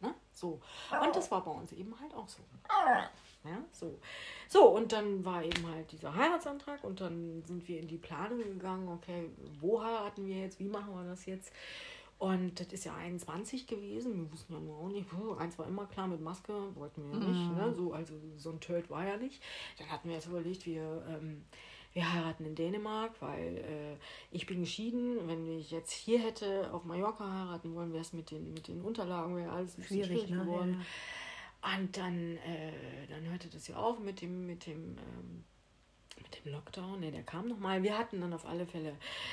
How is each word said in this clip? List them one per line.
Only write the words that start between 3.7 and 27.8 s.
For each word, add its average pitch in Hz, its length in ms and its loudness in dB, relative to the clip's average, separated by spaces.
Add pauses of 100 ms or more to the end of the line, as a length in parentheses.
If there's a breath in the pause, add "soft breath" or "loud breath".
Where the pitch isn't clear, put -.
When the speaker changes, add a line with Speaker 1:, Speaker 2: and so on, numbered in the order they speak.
Speaker 1:
so. - 260 -6 (500 loud breath)
So, 349 200 12
und 226 240 8
dann 202 320 4
war 180 180 2
eben 165 240 2
halt 160 240 -4
dieser 156 240 -6
Heiratsantrag 285 720 2
und 190 160 -4
dann 170 440 -4
sind 175 220 -6
wir 170 140 -4
in 165 80 -6
die 165 80 -4
Planung 175 420 -4
gegangen, 190 500 -2
okay, 175 420 -4 (300)
wo 208 220 6
heiraten 208 440 0
wir 190 100 -2
jetzt, 190 240 -4
wie 190 80 -2
machen 202 260 -4
wir 180 100 -6
das 185 220 -8
jetzt? 190 260 -8 (640 loud breath)
Und 185 420 2
das 175 80 -4
ist 190 160 -6
ja - 100 -6
einundzwanzig 175 720 -4
gewesen, 214 480 -2
wir 160 180 -2
wussten 160 200 -12
ja 156 80 -4
nur 156 180 -6
auch 170 100 -4
nicht, 196 200 -2
puh, 196 260 -2
eins 170 240 -4
war 160 80 -4
immer 196 200 -2
klar, 190 200 -4
mit 175 140 0
Maske 160 320 -6 (240)
wollten 147 340 -8
wir 151 80 0
ja 226 80 2
nicht, 175 240 4
Speaker 2:
Mhm. 170 60 2
Speaker 1:
ne? 208 180 2
So, 175 200 0
also 156 200 -6 (220)
so 151 140 -6
ein 160 100 -8
Tölt 170 300 -2
war 160 140 -2
ja 196 120 0
nicht. 254 260 -6 (360 loud breath)
Dann 151 120 -10
hatten 160 180 -4
wir 170 60 0
jetzt 160 140 -4
überlegt, 175 360 -2
wir, 160 440 -4
ähm, 156 360 -6 (500 loud breath)
wir 170 180 2
heiraten 160 340 0
in 156 80 -4
Dänemark, 214 560 0 (100)
weil, 165 380 -2
äh, 147 380 -6 (340 loud breath)
ich 175 160 -4
bin 180 140 0
geschieden, 240 640 0
wenn 165 220 -2 (100)
ich 156 140 -6
jetzt 165 180 -4
hier 233 300 6
hätte, 202 520 0
auf 175 120 -4
Mallorca 196 440 0
heiraten 175 460 -4
wollen, 170 180 -2